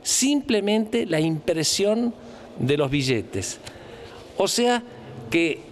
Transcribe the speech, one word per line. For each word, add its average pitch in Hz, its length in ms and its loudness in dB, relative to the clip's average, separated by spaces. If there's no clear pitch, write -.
simplemente 226 1040 2
la 165 140 0
impresión 170 920 2
de 135 180 2
los 143 120 2
billetes. 127 720 0
O 196 100 4
sea 240 360 2
que 165 300 2